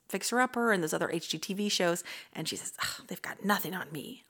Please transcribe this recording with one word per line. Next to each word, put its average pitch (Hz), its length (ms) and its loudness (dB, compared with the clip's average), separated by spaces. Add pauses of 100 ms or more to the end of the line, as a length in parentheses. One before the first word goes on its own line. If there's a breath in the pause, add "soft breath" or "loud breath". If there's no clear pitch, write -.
Fixer 196 300 0
Upper 240 320 4
and 185 100 6
those 156 120 0
other 165 180 2
H 165 180 -2
G 165 80 -2
T 190 160 -4
V 208 160 0
shows, 175 340 4 (300 loud breath)
and 160 140 -4
she - 80 -2
says, - 260 -6
"Ugh, - 260 -4
they've - 140 -12
got - 240 -6
nothing 190 300 2
on 151 160 -8
me." - 380 -10